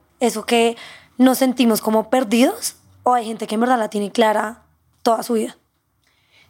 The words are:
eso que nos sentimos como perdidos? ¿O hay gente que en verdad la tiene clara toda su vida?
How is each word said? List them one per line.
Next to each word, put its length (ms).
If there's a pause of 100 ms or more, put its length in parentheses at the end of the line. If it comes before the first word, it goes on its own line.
(200)
eso 240
que 320 (400)
nos 220
sentimos 420
como 300
perdidos? 640 (300)
¿O 100
hay 120
gente 200
que 80
en 80
verdad 160
la 100
tiene 220
clara 540 (380)
toda 200
su 120
vida? 220 (920)